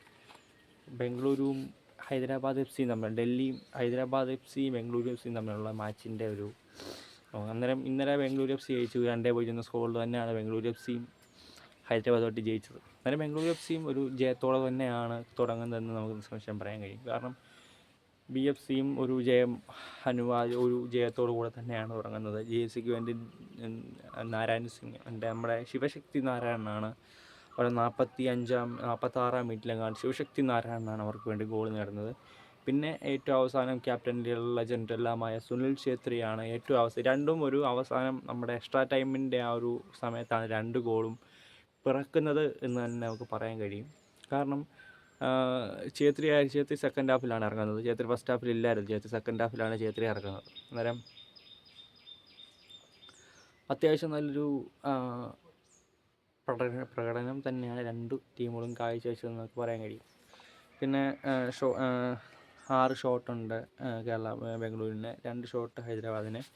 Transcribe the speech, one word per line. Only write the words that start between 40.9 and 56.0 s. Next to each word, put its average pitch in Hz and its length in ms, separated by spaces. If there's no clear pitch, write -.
പിറക്കുന്നത് 147 600
എന്ന് 123 200
തന്നെ 120 200
നമുക്ക് 113 280
പറയാൻ 113 260
കഴിയും. 104 280
കാരണം 139 300
ആ, 135 60
ഛേത്രി 147 340
ആയ-, 143 220
ഛേത്രി 143 240
സെക്കൻഡ് 135 360
ഹാഫിലാണ് 120 340
ഇറങ്ങുന്നത്. 107 400
ഛേത്രി 117 220
ഫസ്റ്റ് 120 260
ഹാഫിൽ 123 160
ഇല്ലായിരുന്നു. 113 400
ഛേത്രി 107 200
സെക്കൻഡ് 113 320
ഹാഫിലാണ് 113 380
ഛേത്രി 110 260
ഇറങ്ങുന്നത്. 101 380
അന്നേരം 120 300
അത്യാവശ്യം 156 420
നല്ലൊരു, 147 540
ആ, 139 60